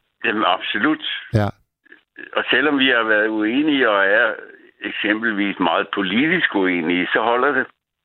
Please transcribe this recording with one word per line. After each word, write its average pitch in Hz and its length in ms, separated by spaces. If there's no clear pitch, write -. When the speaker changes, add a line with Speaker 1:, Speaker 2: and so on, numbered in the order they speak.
Speaker 1:
jamen, 110 200
absolut. 127 580
Speaker 2:
Ja. 104 140
Speaker 1:
Og 107 120
selvom 139 300
vi 131 80
har 120 160
været 107 240
uenige 120 640
og 98 160
er 104 280
eksempelvis 104 800
meget 92 340
politisk 127 640
uenige, 87 580
så 131 80
holder 123 300
det. 127 140